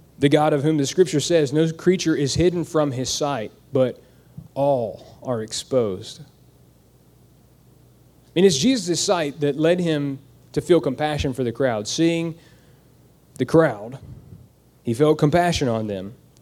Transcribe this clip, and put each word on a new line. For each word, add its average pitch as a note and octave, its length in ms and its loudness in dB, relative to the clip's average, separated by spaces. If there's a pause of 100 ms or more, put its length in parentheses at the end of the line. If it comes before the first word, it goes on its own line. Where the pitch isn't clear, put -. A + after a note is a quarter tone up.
(200)
the C#3+ 100 4
God D3+ 240 4
of C#3 100 0
whom D#3 140 2
the C#3+ 80 0
scripture D#3 340 2
says, D3+ 320 0
"No D#3+ 200 2
creature E3 440 0
is C3+ 200 -2
hidden F3 280 0
from D3 280 0
his B2 180 -6
sight, C3+ 420 -6 (220)
but B2+ 260 0 (540)
all C3+ 680 -2
are A#2 180 -4
exposed." A2 800 -4
I - 20 -20 (2000)
mean, F3+ 100 6
it's F3 140 4
Jesus' F3+ 400 0
sight D#3+ 400 -2
that C#3+ 180 0
led E3 220 2
him D3 400 -2 (320)
to D3+ 100 -4
feel E3+ 200 4
compassion D3 520 -2
for C3 100 -4
the A#2 80 -2
crowd. A2+ 360 -2
Seeing E3 480 -2 (1000)
the B2+ 100 -4
crowd, B2+ 520 0 (880)
he A#2+ 100 -2
felt D3+ 240 4
compassion E3+ 500 2
on A2 200 -2
them G2 260 -8 (280)